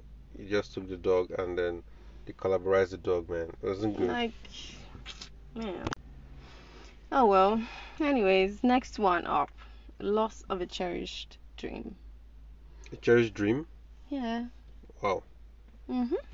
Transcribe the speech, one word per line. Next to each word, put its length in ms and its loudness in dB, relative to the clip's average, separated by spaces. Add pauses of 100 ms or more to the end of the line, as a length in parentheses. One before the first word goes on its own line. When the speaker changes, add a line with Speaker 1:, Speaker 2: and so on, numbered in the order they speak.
(380)
Speaker 1:
He 100 -12
just 260 0
took 140 -8
the 80 -6
dog 420 2
and 200 -2
then 260 -2 (420)
they 60 -10
Calabarized 600 2
the 60 -6
dog, 320 0
man. 200 -4 (120)
It 60 -4
wasn't 300 -2
good. 100 2
Speaker 2:
Like, 240 -2 (1200)
man. 340 -6 (1200)
Oh 140 6
well. 360 6 (380)
Anyways, 640 4
next 340 2
one 300 4
up. 220 0 (500)
Loss 500 -2
of 120 -2
a 40 -4
cherished 720 -8 (200)
dream. 380 -10 (1000)
Speaker 1:
A 20 -12
cherished 380 6
dream? 340 0 (420)
Speaker 2:
Yeah. 360 -4 (560)
Speaker 1:
Wow. 220 -2 (680)
Speaker 2:
Mm-hmm. 260 0 (180)